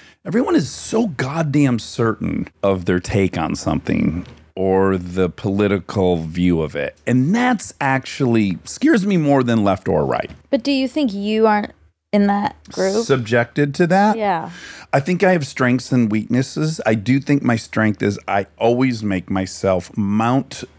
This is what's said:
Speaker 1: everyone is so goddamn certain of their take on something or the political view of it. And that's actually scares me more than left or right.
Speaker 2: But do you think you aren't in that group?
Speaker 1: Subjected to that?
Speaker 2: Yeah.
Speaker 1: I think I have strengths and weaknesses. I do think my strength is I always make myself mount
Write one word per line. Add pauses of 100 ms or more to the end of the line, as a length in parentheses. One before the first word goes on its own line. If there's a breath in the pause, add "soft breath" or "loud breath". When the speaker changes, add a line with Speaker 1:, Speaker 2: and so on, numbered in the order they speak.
(260 loud breath)
Speaker 1:
everyone
is
so
goddamn
certain (120)
of
their
take
on
something (280)
or
the
political
view
of
it. (100)
And
that's
actually
scares
me
more
than
left
or
right. (180)
Speaker 2:
But
do
you
think
you
aren't (420)
in
that (160)
group?
Speaker 1:
Subjected
to
that?
Speaker 2:
Yeah. (420 loud breath)
Speaker 1:
I
think
I
have
strengths
and
weaknesses.
I
do
think
my
strength
is (120)
I (120)
always
make
myself
mount (160)